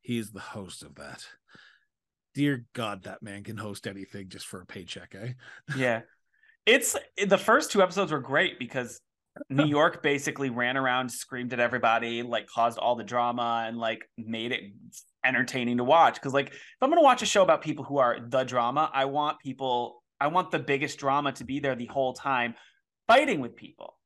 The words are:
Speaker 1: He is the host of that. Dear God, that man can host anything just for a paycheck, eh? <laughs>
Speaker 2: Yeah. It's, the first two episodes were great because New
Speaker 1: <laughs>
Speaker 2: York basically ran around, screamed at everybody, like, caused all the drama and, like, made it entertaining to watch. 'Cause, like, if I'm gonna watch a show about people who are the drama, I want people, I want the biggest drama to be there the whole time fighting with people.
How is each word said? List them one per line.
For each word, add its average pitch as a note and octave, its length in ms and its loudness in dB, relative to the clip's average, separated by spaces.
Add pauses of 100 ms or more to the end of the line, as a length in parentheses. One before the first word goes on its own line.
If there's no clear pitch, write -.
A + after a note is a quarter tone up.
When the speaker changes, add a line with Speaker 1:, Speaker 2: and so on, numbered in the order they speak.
Speaker 1:
He A#2+ 160 -4
is G#2+ 140 -8
the G2 80 -14
host - 440 -14
of C#2 120 -20
that. - 300 -16 (1080)
Dear C#3 380 0
God, G#2 300 -6
that F#2+ 180 -14
man G2+ 220 -14
can G#2 140 -12
host G2+ 280 -10
anything G2 440 -12
just G2 180 -16
for F#2 140 -14
a F2+ 40 -20
paycheck, F2+ 500 -16
eh? A2+ 180 -10 (340)
<laughs> C#3+ 100 -6
Speaker 2:
Yeah. A#2+ 240 0 (640)
It's, B3 300 4 (320)
the F#3+ 100 6
first B3+ 340 4
two G3 120 6
episodes F3+ 280 0
were C#3+ 100 -2
great D3 380 0
because B2 400 -8 (500)
New C#3+ 160 4
Speaker 1:
<laughs> D3 120 2
Speaker 2:
York E3 240 4
basically C#3+ 480 0
ran B2 280 0
around, B2+ 340 0
screamed B2 420 -8
at B2 60 -4
everybody, A#2 640 2
like, A#2 240 -4
caused A#2 320 0
all A#2+ 160 2
the A#2 80 -8
drama A#2+ 640 0
and, A#2 100 -8
like, A2+ 400 -4
made A2+ 340 -6
it A#2+ 120 -4 (600)
entertaining B2 540 0
to B2 60 0
watch. C#3+ 380 6
'Cause, C3+ 120 -6
like, C#3 180 0
if - 80 -20 (220)
I'm C4+ 80 2
gonna E4+ 120 6
watch C4 200 8
a A3 60 -2
show G3 160 6
about D#3+ 180 4
people C#3 220 -6
who C#3 140 -4
are B2 220 4
the B2 240 -2
drama, B2 500 0
I C3+ 120 0
want D3 340 -2
people, B2+ 640 -4 (160)
I C#3+ 80 0
want F3+ 240 0
the E3 80 0
biggest C#3 400 -2
drama C#3 340 0
to B2 100 -12
be C3 160 -6
there C#3 160 -2
the A#2+ 120 -10
whole C3 260 -2
time B2 420 -2 (520)
fighting A#3+ 340 4
with A#2+ 140 -10
people. - 500 -18